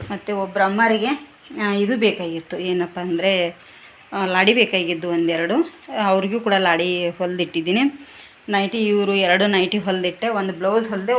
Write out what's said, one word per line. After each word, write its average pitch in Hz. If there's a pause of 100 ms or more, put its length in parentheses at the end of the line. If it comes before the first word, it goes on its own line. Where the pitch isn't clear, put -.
(120)
ಮತ್ತು 202
ಒಬ್ರ 190
ಅಮ್ಮರಿಗೆ, 220 (520)
ಆ, 202
ಇದು 202
ಬೇಕಾಗಿತ್ತು, 175
ಏನಪ್ಪ 180
ಅಂದರೆ 180 (540)
ಆ, 196
ಲಾಡಿ 185
ಬೇಕಾಗಿದ್ದು 180
ಒಂದೆರಡು, 170 (500)
ಅವ್ರಿಗೂ 196
ಕೂಡ 214
ಲಾಡಿ 175 (200)
ಹೊಲ್ದಿಟ್ಟಿದ್ದೀನಿ. 180 (680)
ನೈಟಿ, 202
ಇವರು 202
ಎರಡು 190
ನೈಟಿ 190
ಹೊಲ್ದಿಟ್ಟೆ, 185
ಒಂದು 196
ಬ್ಲೌಸ್ 196
ಹೊಲ್ದೆ, 202